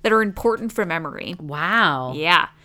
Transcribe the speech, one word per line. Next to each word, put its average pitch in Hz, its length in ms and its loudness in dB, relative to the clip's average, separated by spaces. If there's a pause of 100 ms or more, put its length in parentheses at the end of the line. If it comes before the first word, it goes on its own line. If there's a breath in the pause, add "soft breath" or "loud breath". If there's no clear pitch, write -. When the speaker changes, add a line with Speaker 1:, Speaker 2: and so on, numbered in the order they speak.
Speaker 1:
that 220 100 2
are 220 80 4
important 220 500 -2
for 208 140 -2
memory. 165 540 -6
Speaker 2:
Wow. 151 760 0
Speaker 1:
Yeah. 160 320 4 (180 soft breath)